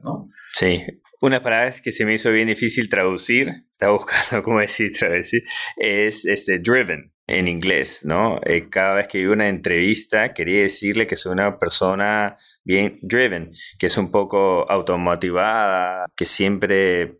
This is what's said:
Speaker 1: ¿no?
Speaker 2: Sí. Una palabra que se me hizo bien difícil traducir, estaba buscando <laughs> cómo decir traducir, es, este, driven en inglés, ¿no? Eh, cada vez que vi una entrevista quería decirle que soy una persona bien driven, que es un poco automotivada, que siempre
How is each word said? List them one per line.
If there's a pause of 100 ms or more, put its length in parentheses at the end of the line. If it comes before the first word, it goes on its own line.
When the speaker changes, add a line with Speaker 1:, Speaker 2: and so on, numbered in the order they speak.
Speaker 1:
¿no? (240)
Speaker 2:
Sí. (400)
Una
palabra (140)
que
se
me
hizo
bien
difícil
traducir, (220)
estaba
buscando
<laughs>
cómo
decir
traducir, (340)
es,
este,
driven (160)
en
inglés,
¿no?
Eh,
cada
vez
que
vi
una
entrevista
quería
decirle
que
soy
una
persona (260)
bien
driven, (300)
que
es
un
poco
automotivada, (100)
que
siempre